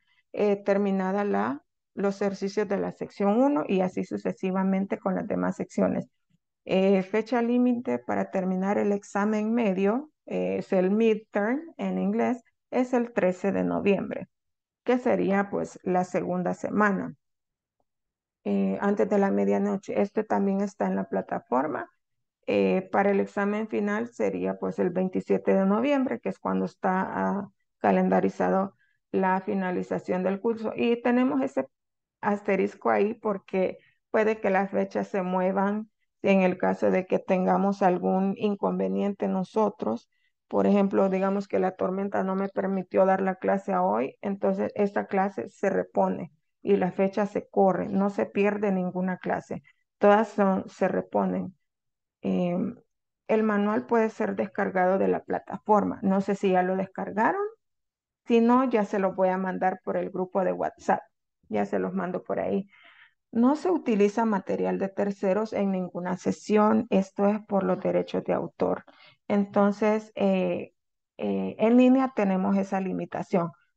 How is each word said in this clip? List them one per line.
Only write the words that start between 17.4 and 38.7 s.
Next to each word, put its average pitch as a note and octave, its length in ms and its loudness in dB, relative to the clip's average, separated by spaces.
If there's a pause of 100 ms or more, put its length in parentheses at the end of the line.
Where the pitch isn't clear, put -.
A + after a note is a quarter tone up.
eh, G3 360 0
antes G3+ 280 0
de G#3 100 2
la G3 120 4
medianoche. G3+ 680 0
Este G#3 240 -2
también G3 360 0
está G3+ 260 -2
en F#3+ 100 -2
la F#3+ 120 -4
plataforma. B3+ 840 -4 (560)
Eh, F#3+ 460 0
para G3+ 200 2
el G3 80 2
examen G3+ 480 -4
final G#3+ 400 -2
sería, F#2+ 500 -4
pues, F#3+ 200 -6
el - 120 0
veintisiete F#3+ 640 0
de F#3+ 120 2
noviembre, B3+ 540 0
que G3 100 -6
es F#3+ 80 -12
cuando F#3+ 280 -2
está, F#3 420 -2
ah, F#3+ 420 -4 (280)
calendarizado F#3+ 960 2 (380)
la F#3+ 280 2
finalización F#3 840 -4
del G3 180 -2
curso. A3 360 -2
Y A#3+ 260 0
tenemos B3+ 400 2
ese C4+ 240 -2 (540)
asterisco G3+ 720 0
ahí G#3+ 240 2
porque F#3+ 640 -2 (320)
puede A3 300 0
que G#3 100 -2
las G3 200 2
fechas G3 380 -4
se G3 140 -2
muevan F#3+ 680 -2 (320)
en G3 200 4
el F#3 160 2
caso F#3+ 320 0
de F#3 160 0
que - 120 0
tengamos F#3+ 640 0
algún F#3+ 540 2
inconveniente G3 920 -2